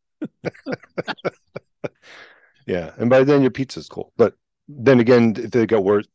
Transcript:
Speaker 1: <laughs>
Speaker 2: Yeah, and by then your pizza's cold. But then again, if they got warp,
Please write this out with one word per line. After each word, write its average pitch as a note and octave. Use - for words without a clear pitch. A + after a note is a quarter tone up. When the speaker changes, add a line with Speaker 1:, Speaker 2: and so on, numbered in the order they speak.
Speaker 1:
<laughs> -
Speaker 2:
Yeah, F2
and A2+
by C3
then C#3
your B2+
pizza's -
cold. -
But G#2+
then C3+
again, A#2
if A#2
they A2+
got G2+
warp, G#2